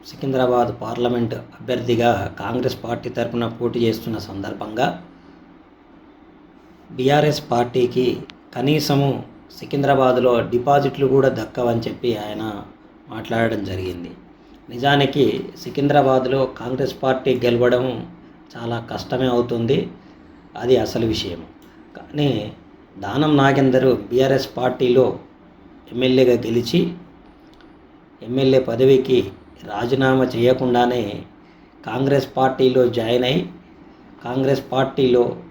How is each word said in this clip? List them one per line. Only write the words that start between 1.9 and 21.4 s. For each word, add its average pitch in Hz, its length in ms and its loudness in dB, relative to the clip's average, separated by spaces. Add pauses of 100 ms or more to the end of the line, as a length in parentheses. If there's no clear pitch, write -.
కాంగ్రెస్ 123 440 -4
పార్టీ 117 260 -8
తరపున 117 380 -4
పోటీ 117 320 -4
చేస్తున్న 113 380 -2
సందర్భంగా 107 880 -6 (1900)
బీఆర్ఎస్ 147 600 2
పార్టీకి 123 720 0 (340)
కనీసము 139 680 0 (360)
సికింద్రాబాద్లో 127 840 2
డిపాజిట్లు 139 680 0
కూడా 135 220 4
దక్కవని 120 500 -2
చెప్పి 117 380 -4
ఆయన 104 440 -8 (480)
మాట్లాడడం 113 560 -4
జరిగింది. 92 460 -10 (580)
నిజానికి 135 760 2 (200)
సికింద్రాబాద్లో 135 840 2
కాంగ్రెస్ 127 580 -6
పార్టీ 127 420 0
గెలవడం 120 680 0 (460)
చాలా 117 360 -8
కష్టమే 127 340 -2
అవుతుంది, 120 640 0 (680)
అది 120 200 2
అసలు 113 280 -2
విషయం. 92 380 -4 (540)